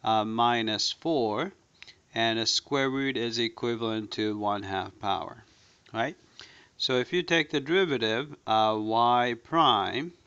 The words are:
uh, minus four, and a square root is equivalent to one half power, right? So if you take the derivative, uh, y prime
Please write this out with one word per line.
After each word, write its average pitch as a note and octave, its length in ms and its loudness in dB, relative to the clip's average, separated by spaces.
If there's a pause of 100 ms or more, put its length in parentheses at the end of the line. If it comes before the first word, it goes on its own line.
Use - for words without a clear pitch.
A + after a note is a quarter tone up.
uh, A2 220 2
minus A2+ 640 0
four, C3+ 600 -2 (600)
and A2+ 260 0
a A2+ 60 -2
square C3+ 440 -2
root C3+ 260 -4
is A#2 240 -4
equivalent A2+ 720 -4
to G#2+ 260 -2
one G#2 260 -4
half F#2+ 360 -6
power, F#2+ 460 -6 (480)
right? A#2+ 240 -4 (580)
So - 220 0
if B2 160 -2
you F3 100 0
take D#3+ 280 0
the C#3+ 100 0
derivative, C#3 760 0 (100)
uh, A2 320 4
y A#2+ 640 2
prime C3 720 2 (160)